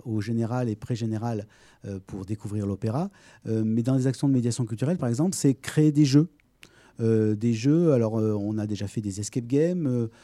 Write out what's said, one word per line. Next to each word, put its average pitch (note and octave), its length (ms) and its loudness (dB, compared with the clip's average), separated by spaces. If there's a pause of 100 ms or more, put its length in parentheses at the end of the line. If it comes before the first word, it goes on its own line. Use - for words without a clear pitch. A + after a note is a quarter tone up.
au A2 160 -4
général A#2 480 -2
et G#2 80 -4
pré-général, A2 680 -6 (400)
euh, G2 200 -10
pour F#2+ 200 -12
découvrir G#2 400 -6
l'opéra. A2 440 -4 (360)
Euh, A2 180 -2
mais A2 180 0
dans B2+ 120 0
les C3 120 0
actions C3+ 220 0
de C3+ 60 4
médiation A#2+ 320 0
culturelle, B2 320 -2
par B2+ 100 -2
exemple, C#3+ 260 0
c'est C3+ 200 4
créer D3+ 380 2
des D3+ 120 6
jeux. C#3+ 240 6 (720)
Euh, A2 340 2
des A2+ 200 0
jeux, D3+ 380 4
alors, A2+ 260 2
euh, A2 160 2
on G#2 240 -2
a G#2+ 80 -2
déjà G#2+ 200 -4
fait A2+ 140 -6
des G2+ 200 -6
escape A#2+ 260 -6
games. D#3+ 400 0
Euh, A#2+ 220 -2 (160)